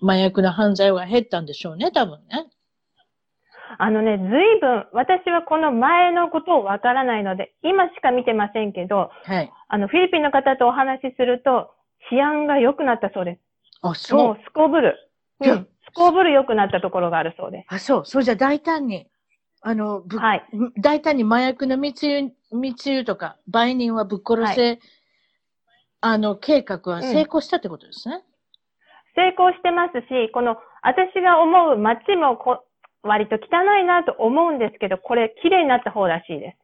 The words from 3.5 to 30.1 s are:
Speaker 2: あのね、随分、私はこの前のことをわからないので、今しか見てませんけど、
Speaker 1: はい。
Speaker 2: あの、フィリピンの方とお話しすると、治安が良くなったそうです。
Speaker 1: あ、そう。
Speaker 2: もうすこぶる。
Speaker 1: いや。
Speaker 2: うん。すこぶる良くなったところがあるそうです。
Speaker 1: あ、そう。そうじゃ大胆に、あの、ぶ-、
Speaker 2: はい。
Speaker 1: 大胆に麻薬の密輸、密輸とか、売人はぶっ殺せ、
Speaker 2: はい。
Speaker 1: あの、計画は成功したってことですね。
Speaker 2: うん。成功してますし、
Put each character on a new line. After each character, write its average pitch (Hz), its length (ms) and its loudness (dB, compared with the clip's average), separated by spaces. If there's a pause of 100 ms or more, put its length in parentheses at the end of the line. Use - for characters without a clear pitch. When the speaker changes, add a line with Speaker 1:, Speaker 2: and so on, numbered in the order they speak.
Speaker 2:
あ 208 140 0
の 220 100 0
ね、 220 160 0
随 294 420 2
分、 247 320 -2
私 359 380 0
は 339 140 0
こ 320 160 -2
の 311 120 0
前 339 400 4
の 339 180 0
こ 330 120 -4
と 320 160 2
を 220 60 0
わ 196 160 -4
か 247 140 0
ら 262 100 0
な 233 160 -2
い 202 40 -4
の 190 120 -4
で、 - 260 -10
今 359 280 2
し - 120 -20
か 277 80 2
見 247 160 0
て 240 80 0
ま 208 180 -2
せ 214 140 -4
ん 202 80 -8
け 180 140 -8
ど、 196 240 -2 (120)
Speaker 1:
は 180 180 -4
い。 143 100 -8 (160)
Speaker 2:
あ 208 100 -4
の、 202 100 -2
フ 294 100 0
ィ - 20 4
リ 370 100 2
ピ 370 80 0
ン 302 60 0
の 285 80 0
方 269 260 2
と 247 100 4
お 240 40 2
話 262 300 -2
し 262 140 -8
す 262 80 -2
る 247 200 -2
と、 254 320 -2 (340)
治 247 100 0
安 302 280 0
が 285 100 2
良 262 160 4
く 311 100 -6
な 254 100 0
っ 220 60 -6
た 196 140 -6
そ 196 80 -6
う 180 40 -4
で 175 100 -8
す。 - 40 -20 (440)
Speaker 1:
あ、 175 100 -4
そ - 240 -2
う。 - 20 6
Speaker 2:
も 247 120 4
う 208 120 -6
す - 80 -20
こ 311 160 4
ぶ 302 140 2
る。 202 160 2 (460)
Speaker 1:
い - 40 4
や。 262 60 6
Speaker 2:
う 214 40 -2
ん。 185 100 -10 (160)
す - 100 -20
こ 349 180 4
ぶ 370 120 4
る 339 80 4
良 269 120 4
く 247 120 -2
な 208 80 2
っ 190 80 -4
た 180 100 -2
と 190 80 -4
こ 185 120 -4
ろ 175 100 0
が 165 80 0
あ 151 40 -2
る 165 140 -8
そ 190 120 -10
う - 20 -14
で 175 180 -14
す。 180 60 -10
Speaker 1:
あ、 - 20 -6
そ 240 220 0
う。 147 60 -10
そ 269 160 -2
う - 20 2
じ 240 80 0
ゃ 220 40 0
大 269 240 0
胆 302 280 -4
に、 196 200 -8 (540)
あ 220 140 -4
の、 208 260 -6
ぶ-、 185 180 -12
Speaker 2:
は 214 160 0
い。 - 100 -6 (340)
Speaker 1:
大 294 220 2
胆 302 160 -2
に 240 60 2
麻 226 180 2
薬 262 260 -4
の 262 100 -2
密 285 300 -4
輸、 285 240 -2 (200)
密 254 400 -6
輸 262 120 -2
と 202 140 -6
か、 - 200 -12 (100)
売 233 280 0
人 233 200 -4
は 214 100 -2
ぶ 196 120 -8
っ - 80 -8
殺 226 300 0
せ、 254 60 0
Speaker 2:
は 240 120 2
い。 233 60 -14 (1200)
Speaker 1:
あ 226 180 0
の、 214 180 -2
計 285 260 0
画 180 300 -8
は 170 100 -6
成 262 200 0
功 302 200 -2
し - 80 -8
た 359 80 -2
っ - 20 -2
て - 80 -12
こ 170 100 -14
と - 100 -20
で - 60 -20
す - 140 -16
ね。 339 140 -10 (960)
Speaker 2:
う - 40 0
ん。 - 20 4
成 370 100 4
功 370 180 4
し 359 100 -6
て 349 100 0
ま 349 200 0
す 254 160 -6
し、 240 240 -2